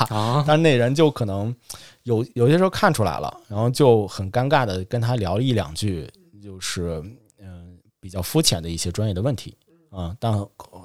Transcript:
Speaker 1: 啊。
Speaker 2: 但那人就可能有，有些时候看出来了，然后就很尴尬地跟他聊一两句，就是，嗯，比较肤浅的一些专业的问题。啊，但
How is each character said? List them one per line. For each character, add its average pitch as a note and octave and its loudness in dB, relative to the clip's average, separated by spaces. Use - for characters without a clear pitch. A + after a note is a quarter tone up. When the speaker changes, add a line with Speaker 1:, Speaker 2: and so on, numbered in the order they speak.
Speaker 1:
啊。 A#2 0
Speaker 2:
但 D3+ 4
那 D#3 6
人 A#2+ 2
就 D#3 4
可 B2 -4
能 G#2 -4
有， A#2 0
有 A#2+ 4
些 D#3+ 6
时 F#3 4
候 F#3+ 2
看 F#3 2
出 A2+ 0
来 D#2 -2
了， - -6
然 G2+ -4
后 A#2+ 2
就 A#2+ 6
很 F#2+ -8
尴 B2 0
尬 C#3 2
地 F#2 -4
跟 A#2+ -4
他 A#2+ 0
聊 G#2+ -2
一 C3 0
两 D#2 -2
句， E2+ -4
就 F#2+ -18
是， E2+ -6
嗯， F2+ -20
比 F#2+ -16
较 F#2 -6
肤 D#3 0
浅 F2 2
的 E2 -8
一 E2+ -6
些 F2 -4
专 G#2+ -2
业 G2 -2
的 F#2 -2
问 C3 -2
题。 - -12
啊， F2+ -8
但 A2+ -2